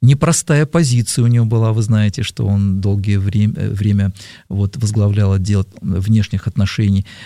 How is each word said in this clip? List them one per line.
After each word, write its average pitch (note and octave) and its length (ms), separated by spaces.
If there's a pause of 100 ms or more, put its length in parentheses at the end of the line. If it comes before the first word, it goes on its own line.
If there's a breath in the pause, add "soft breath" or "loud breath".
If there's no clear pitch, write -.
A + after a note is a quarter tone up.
непростая D3 640
позиция B2+ 580
у A#2+ 40
него A#2+ 180
была, A2+ 280
вы A2+ 80
знаете, G#2+ 420
что - 220
он G2 340
долгие G2+ 380
врем-, G#2 400
э, G2 120
время G2 440 (340 loud breath)
вот G2 300
возглавлял G#2 560
отдел G2 340 (140)
внешних G2 680
отношений. G2 580 (200 loud breath)